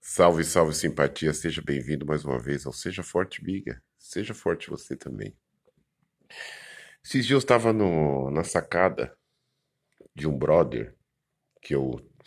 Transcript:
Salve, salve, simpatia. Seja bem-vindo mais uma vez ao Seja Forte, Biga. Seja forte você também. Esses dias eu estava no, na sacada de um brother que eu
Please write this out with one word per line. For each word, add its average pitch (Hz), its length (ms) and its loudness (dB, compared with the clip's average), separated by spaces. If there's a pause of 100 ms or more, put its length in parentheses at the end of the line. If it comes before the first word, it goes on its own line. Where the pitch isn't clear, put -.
Salve, 85 420 4
salve, 80 300 2
simpatia. 76 600 0
Seja 78 280 -6
bem-vindo 71 440 -4
mais 76 180 -2
uma 67 160 -2
vez 69 260 -6
ao 67 60 -8
Seja 90 320 -8
Forte, - 400 -4
Biga. 95 400 -8 (160)
Seja 107 340 -10
forte - 360 -4
você - 260 -10
também. 52 400 -12 (1700)
Esses 123 220 0
dias 110 60 0
eu 139 60 6
estava 117 360 4
no, 76 580 2
na 78 120 0
sacada 85 720 0 (1000)
de 73 120 -4
um 73 100 -2
brother 64 580 2 (680)
que - 140 -4
eu 65 240 -2 (280)